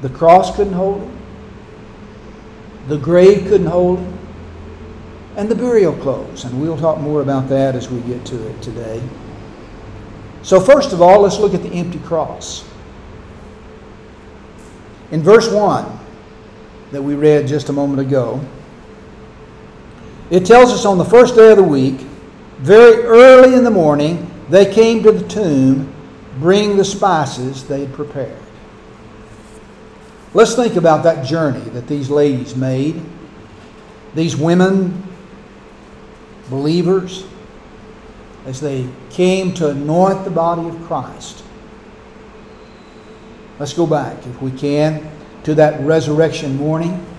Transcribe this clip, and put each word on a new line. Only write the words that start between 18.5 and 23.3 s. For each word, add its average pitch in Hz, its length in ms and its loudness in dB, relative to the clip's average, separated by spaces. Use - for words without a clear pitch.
it 180 160 0
tells 247 260 6
us 196 120 -6
on 196 140 0
the 170 60 0
first 240 300 4
day 220 160 8
of 208 60 8
the 196 80 6
week, 135 320 0
very 220 440 8
early 254 540 8